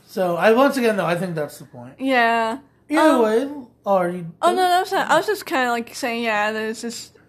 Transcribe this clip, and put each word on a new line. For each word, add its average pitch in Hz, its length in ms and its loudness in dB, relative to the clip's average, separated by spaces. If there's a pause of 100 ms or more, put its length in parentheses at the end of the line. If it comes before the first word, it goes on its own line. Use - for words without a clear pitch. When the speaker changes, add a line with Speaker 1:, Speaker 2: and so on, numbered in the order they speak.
Speaker 1:
So, 180 300 -2
I, 185 180 4
once 269 240 4
again, 226 200 0
though, 175 80 -2
I 170 100 0
think 175 200 -6
that's 147 240 -8
the 139 60 -18
point. 127 340 -20
Speaker 2:
Yeah. 233 600 0 (300)
Speaker 1:
Either 294 120 2
Speaker 2:
Um, 285 200 6
Speaker 1:
way, 226 280 2 (360)
are 185 240 2
you 175 320 -10
Speaker 2:
Oh, 339 100 4
no, 359 40 0
that's 370 360 2
not, 370 180 -2
I 302 80 4
was 381 80 0
just 427 200 -4
kinda, 262 240 -2
like, 233 260 -4
saying, 233 280 -4
yeah, 214 280 0
there's 220 300 -6
just, - 340 -12 (140)